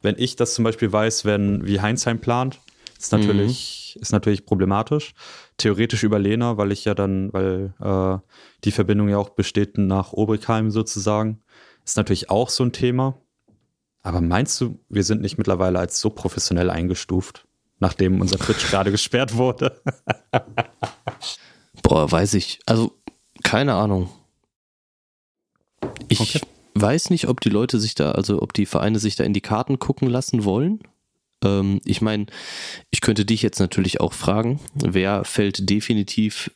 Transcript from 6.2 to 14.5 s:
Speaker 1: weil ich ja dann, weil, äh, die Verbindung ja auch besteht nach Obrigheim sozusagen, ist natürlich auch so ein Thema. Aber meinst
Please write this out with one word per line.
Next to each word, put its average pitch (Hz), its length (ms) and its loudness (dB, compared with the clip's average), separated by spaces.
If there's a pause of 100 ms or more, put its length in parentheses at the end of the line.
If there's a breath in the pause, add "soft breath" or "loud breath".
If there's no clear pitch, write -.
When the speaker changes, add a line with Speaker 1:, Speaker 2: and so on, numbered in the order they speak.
Speaker 1:
weil 101 160 0
ich - 120 -6
ja 104 100 0
dann, 98 380 -2
weil, 95 480 -2
äh, 95 380 0 (460 soft breath)
die 104 80 2
Verbindung 104 360 2
ja 101 100 2
auch 101 120 -2
besteht - 480 -2
nach 95 340 0
Obrigheim 107 580 0
sozusagen, 107 680 -2 (440 soft breath)
ist - 120 -6
natürlich 104 340 0
auch 110 200 2
so - 140 0
ein 120 80 0
Thema. 131 440 0 (840)
Aber 87 180 -2
meinst 90 400 0